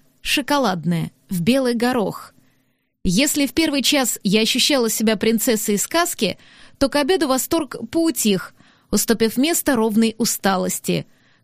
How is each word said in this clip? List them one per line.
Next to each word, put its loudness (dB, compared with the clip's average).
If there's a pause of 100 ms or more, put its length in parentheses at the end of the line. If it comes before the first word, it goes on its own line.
(220)
шоколадное, -2 (180)
в -4
белый 2
горох. -2 (720)
Если 2
в -4
первый 0
час 0
я 2
ощущала 2
себя 0
принцессой 0
из -2
сказки, -2 (400)
то 2
к -4
обеду 2
восторг -2 (160)
поутих, 0 (340)
уступив 0
место 2
ровной 2
усталости. -2 (380)